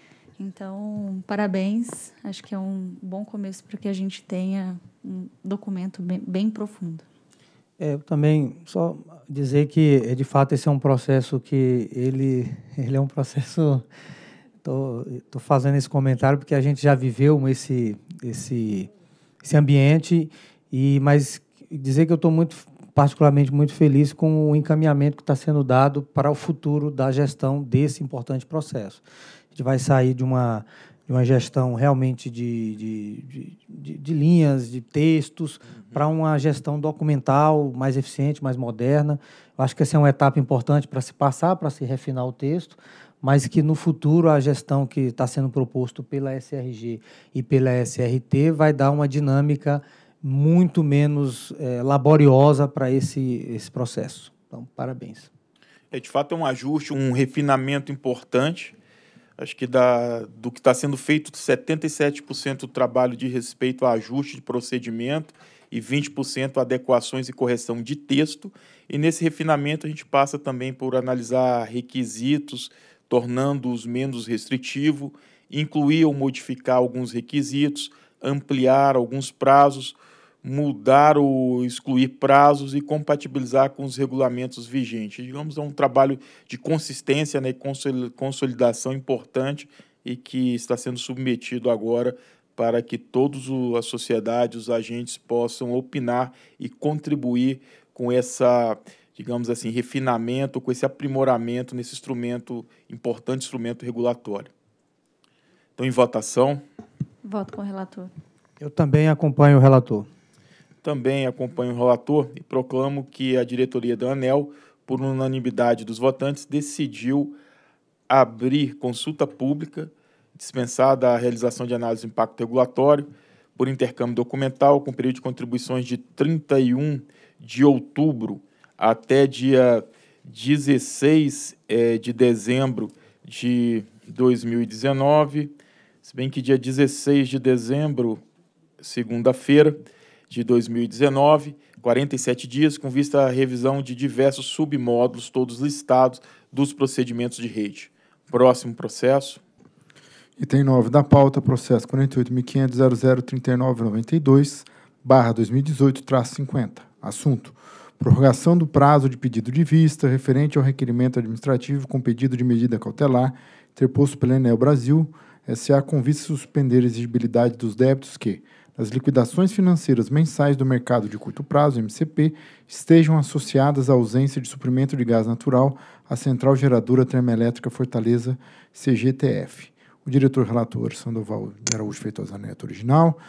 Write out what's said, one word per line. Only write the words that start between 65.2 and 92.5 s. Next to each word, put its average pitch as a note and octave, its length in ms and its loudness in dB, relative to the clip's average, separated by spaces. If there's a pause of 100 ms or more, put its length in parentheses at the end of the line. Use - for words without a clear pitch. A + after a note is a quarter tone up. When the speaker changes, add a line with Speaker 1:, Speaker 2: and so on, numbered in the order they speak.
Speaker 3:
e A#2 100 -8
vinte C#3+ 300 -4
por C#3+ 140 -6
cento C3 340 -4
adequações B2+ 680 -2
e B2+ 40 -14
correção A#2+ 480 -4
de A#2 140 -8
texto. D3+ 580 -4 (360)
E C#3+ 100 -6
nesse D#3+ 240 0
refinamento D3+ 640 -2
a - 20 -6
gente D3+ 160 -12
passa C#3 340 0
também C3 340 -6
por C3 240 -4
analisar B2+ 680 -2
requisitos, B2 1080 -6 (380)
tornando-os B2 760 -2
menos B2 400 -6
restritivo, C#3 840 -4 (360)
incluir D3+ 560 0
ou D3+ 80 2
modificar C3 640 -2
alguns B2 340 -2
requisitos, C#3+ 800 -4 (300)
ampliar C3+ 760 2
alguns B2+ 340 -4
prazos, C#3 640 4 (480)
mudar C#3 760 4
ou C3 460 0
excluir B2+ 440 0
prazos C#3 640 4
e C#3+ 60 -2
compatibilizar C#3 880 -2
com C#3 140 -12
os B2+ 120 -10
regulamentos B2+ 720 -4
vigentes. A#2 560 -8
Digamos, C#3+ 360 -12
é - 20 -8
um D3 100 -8
trabalho C3+ 480 2 (280)
de A#2+ 100 -12
consistência, D3 840 -2
né, C3 100 -4
e - 20 -6
consoli-, C3 580 -6
consolidação B2+ 840 -2
importante C3+ 720 -6 (360)
e B2 120 -8
que B2+ 380 -4
está A#2 220 -4
sendo A#2+ 220 -8
submetido B2 720 -6
agora A#2 480 -2 (380)